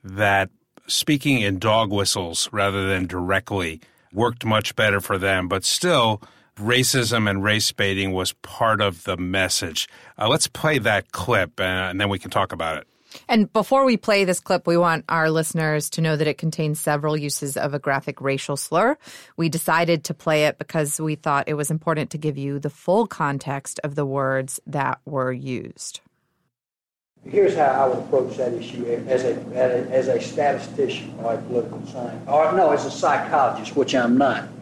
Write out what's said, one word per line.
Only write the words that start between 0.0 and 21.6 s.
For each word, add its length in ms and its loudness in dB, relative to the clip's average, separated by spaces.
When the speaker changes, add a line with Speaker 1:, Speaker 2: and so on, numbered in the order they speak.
Speaker 1:
that 460 2
speaking 540 0
in 180 0
dog 320 2
whistles 600 -2
rather 360 0
than 180 0
directly 720 -2
worked 320 -2
much 320 0
better 240 2
for 200 -2
them. 280 0
But 160 -2
still, 600 2
racism 720 2
and 140 0
race 280 2
baiting 420 0
was 280 -2
part 400 0
of 220 -2
the 120 -4
message. 720 -2
Uh, 100 0
let's 200 2
play 320 0
that 320 0
clip, 480 -2
uh, 40 0
and 380 -2
then 80 0
we 80 -2
can 140 -10
talk 200 0
about 260 -4
it. 100 -12
Speaker 2:
And 240 4
before 320 4
we 100 4
play 300 2
this 140 0
clip, 260 0
we 100 2
want 340 2
our 200 2
listeners 640 0
to 100 -4
know 140 2
that 100 0
it 140 -2
contains 400 -2
several 360 0
uses 420 -4
of 180 -2
a 40 -2
graphic 420 -4
racial 360 -2
slur. 400 0
We 120 0
decided 560 2
to 100 -6
play 300 2
it 120 0
because 420 -4
we 140 -2
thought 340 0
it 60 -2
was 160 -4